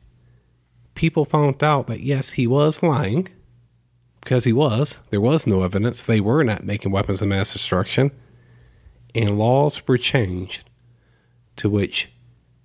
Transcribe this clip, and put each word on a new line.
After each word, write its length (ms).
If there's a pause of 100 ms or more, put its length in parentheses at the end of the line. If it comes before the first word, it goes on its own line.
(960)
people 300
found 380
out 240
that, 140
yes, 300
he 140
was 380
lying, 440 (920)
because 220
he 100
was, 460 (100)
there 100
was 280
no 160
evidence, 400
they 180
were 220
not 200
making 280
weapons 300
of 60
mass 240
destruction, 600 (1040)
and 240
laws 480
were 100
changed 720 (840)
to 140
which 400 (560)